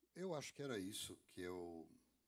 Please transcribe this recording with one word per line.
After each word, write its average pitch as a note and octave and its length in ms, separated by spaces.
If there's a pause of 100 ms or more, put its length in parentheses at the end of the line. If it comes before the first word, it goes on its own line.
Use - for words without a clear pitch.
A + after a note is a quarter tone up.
(160)
eu F3 200
acho C#3 180
que - 80
era C3+ 160
isso F#2+ 400 (120)
que - 120
eu, F2 460 (400)